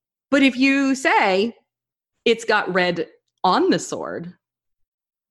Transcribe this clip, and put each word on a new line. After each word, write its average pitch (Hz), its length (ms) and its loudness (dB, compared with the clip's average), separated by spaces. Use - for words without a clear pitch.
But 277 100 2
if 254 160 2
you 269 380 2
say, 233 600 0
"It's 226 200 0
got 208 280 -2
red 180 340 -2
on 226 260 2
the 214 80 2
sword," 143 560 -10